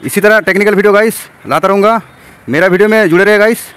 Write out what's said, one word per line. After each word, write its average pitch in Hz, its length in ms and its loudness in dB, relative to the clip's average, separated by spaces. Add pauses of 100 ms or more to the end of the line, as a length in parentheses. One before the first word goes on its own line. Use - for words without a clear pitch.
इसी 185 180 -4
तरह 214 200 2
technical 190 340 0
video 196 180 2
guys 208 260 -2 (280)
लाता 156 200 -2
रहूँगा, 202 340 0 (480)
मेरा 160 180 0
video 190 220 2
में 214 200 2
जुड़े 175 140 2
रहे 208 140 2
guys। 220 280 0 (120)